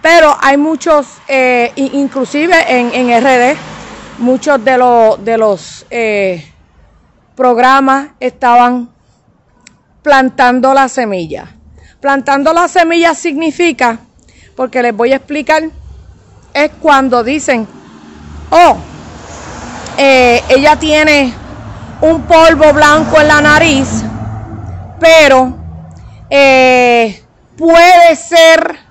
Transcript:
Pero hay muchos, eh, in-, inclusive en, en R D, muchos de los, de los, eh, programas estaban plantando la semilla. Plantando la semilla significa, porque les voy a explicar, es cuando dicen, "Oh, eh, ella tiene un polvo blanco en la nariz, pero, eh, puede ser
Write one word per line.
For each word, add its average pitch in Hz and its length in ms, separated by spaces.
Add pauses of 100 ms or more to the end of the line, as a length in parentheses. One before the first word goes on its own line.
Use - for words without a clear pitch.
Pero 320 400
hay 277 160
muchos, 302 480 (220)
eh, 254 480
in-, 269 180
inclusive 285 600 (120)
en, 247 260
en 247 180
R 254 260
D, 247 180 (640)
muchos 254 480
de 262 120
los, 233 460
de 226 140
los, 214 540
eh, 202 600 (840)
programas 269 760 (100)
estaban 247 720 (1120)
plantando 262 720
la 269 140
semilla. 185 680 (440)
Plantando 277 540
la 339 140
semilla 330 460
significa, 294 840 (560)
porque 254 260
les 240 140
voy 233 160
a 269 60
explicar, 302 460 (920)
es 294 260
cuando 269 440
dicen, 254 440 (840)
"Oh, 311 260 (1200)
eh, 254 520
ella 277 280
tiene 302 560 (680)
un 320 220
polvo 320 480
blanco 302 480
en 302 80
la 302 140
nariz, 302 640 (960)
pero, 277 580 (720)
eh, 254 960 (340)
puede 339 580
ser 330 640 (120)